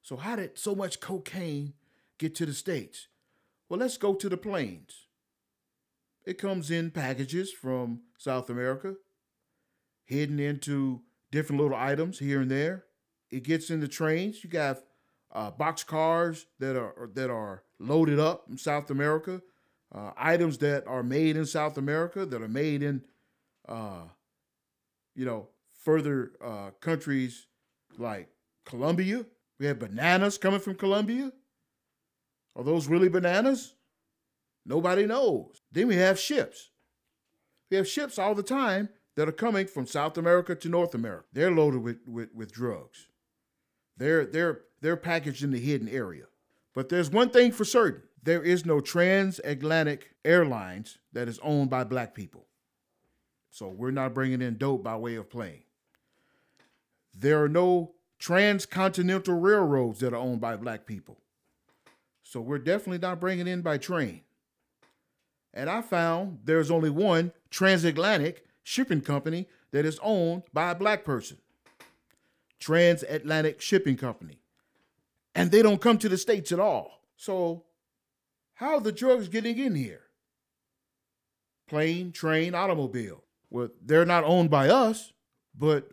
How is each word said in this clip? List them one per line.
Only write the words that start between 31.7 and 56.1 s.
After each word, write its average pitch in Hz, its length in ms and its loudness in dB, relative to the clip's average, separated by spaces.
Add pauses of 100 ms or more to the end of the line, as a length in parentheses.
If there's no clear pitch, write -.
Are 123 100 -10
those 156 220 0
really 175 220 6
bananas? 185 640 0 (920)
Nobody 180 400 2
knows. 226 560 0 (100)
Then 214 160 2
we 196 80 4
have 185 220 6
ships. - 520 -4 (1000)
We 190 80 2
have 190 100 0
ships 294 300 -6
all 202 160 2
the 202 80 -2
time 208 480 0 (240)
that 151 140 0
are 160 40 -2
coming 196 340 0
from 131 200 -6
South 160 320 -4
America 175 360 4
to - 140 -8
North 170 260 2
America. 113 380 -8
They're 165 180 4
loaded 147 320 4
with, 117 240 -8
with, 117 280 -12
with 107 180 -14
drugs. 107 560 -8 (880)
They're, 151 280 2
they're, 160 380 -2 (180)
they're 165 160 0
packaged 156 480 -4
in 143 60 0
the 123 100 -2
hidden 127 280 -2
area. 98 360 -8 (500)
But 131 140 -6
there's 170 220 0
one 233 200 4
thing 247 220 8
for 220 120 -2
certain. 214 380 2 (200)
There 165 200 0
is 175 220 2
no 156 160 2
transatlantic 160 1300 0 (100)
airlines 113 760 2 (140)
that 120 160 -4
is 110 120 -8
owned 143 300 2
by 127 140 0
black 117 300 -6
people. - 320 -16 (1040)
So 98 180 -14
we're 110 220 -6
not 131 240 -2
bringing 131 260 -2
in 120 160 -4
dope 135 260 -2
by 113 140 -6
way 117 200 -6
of 104 120 -12
plane. 92 360 -12 (1500)